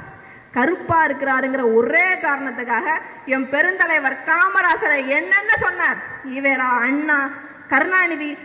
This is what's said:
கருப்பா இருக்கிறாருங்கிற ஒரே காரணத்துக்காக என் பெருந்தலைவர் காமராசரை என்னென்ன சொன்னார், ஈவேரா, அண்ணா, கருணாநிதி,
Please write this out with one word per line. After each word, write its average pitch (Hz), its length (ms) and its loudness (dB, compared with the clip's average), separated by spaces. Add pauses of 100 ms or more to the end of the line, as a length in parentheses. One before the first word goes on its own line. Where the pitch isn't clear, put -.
(560)
கருப்பா 330 420 0 (100)
இருக்கிறாருங்கிற 262 560 -2 (100)
ஒரே 285 340 4 (160)
காரணத்துக்காக 262 640 -2 (380)
என் 269 280 0
பெருந்தலைவர் 320 600 2 (120)
காமராசரை 339 680 2 (200)
என்னென்ன 381 420 0
சொன்னார், 349 400 -2 (340)
ஈவேரா, 269 340 0 (180)
அண்ணா, 294 320 2 (500)
கருணாநிதி, 320 760 0